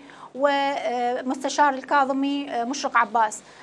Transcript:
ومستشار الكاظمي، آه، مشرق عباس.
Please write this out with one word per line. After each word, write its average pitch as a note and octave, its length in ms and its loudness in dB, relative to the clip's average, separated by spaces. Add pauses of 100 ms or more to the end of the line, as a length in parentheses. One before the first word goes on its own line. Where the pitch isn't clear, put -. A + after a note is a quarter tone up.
(360)
ومستشار C#4 1400 0
الكاظمي، C#4 800 0
آه، A#3+ 120 -2
مشرق C4 340 -2
عباس. A3 440 0 (220)